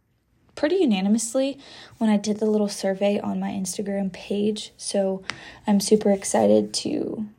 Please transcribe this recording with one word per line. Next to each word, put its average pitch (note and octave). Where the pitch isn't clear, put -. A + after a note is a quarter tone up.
pretty D#4
unanimously B3
when A3
I G#3
did G#3
the A3
little G#3+
survey G3+
on G3
my F#3+
Instagram G3
page. G#3+
So F#3+
I'm G3+
super G#3+
excited G#3
to -